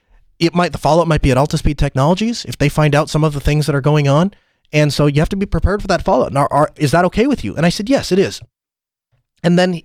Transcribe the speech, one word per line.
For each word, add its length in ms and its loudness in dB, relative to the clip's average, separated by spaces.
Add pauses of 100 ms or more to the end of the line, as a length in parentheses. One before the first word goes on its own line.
(380)
It 160 0
might, 180 0
the 60 -8
fallout 300 2
might 140 0
be 80 2
at 60 2
Alta 220 0
Speed 200 -2
Technologies 640 0
if 140 -10
they 100 2
find 260 2
out 160 0
some 140 0
of 80 0
the 80 -8
things 260 0
that 80 0
are 60 -2
going 280 2
on. 240 2 (400)
And 200 2
so 140 0
you 140 0
have 100 0
to 60 -4
be 100 -4
prepared 340 -2
for 80 -6
that 160 -2
fallout. 240 0
And 100 -4
are, 140 0
are, 240 2
is 140 -2
that 160 2
okay 200 -2
with 180 -2
you? 120 -8
And 80 -2
I 60 2
said, 180 -4
"Yes, 240 -2
it 60 2
is." 220 -2 (1040)
And 160 2
then, 140 2 (120)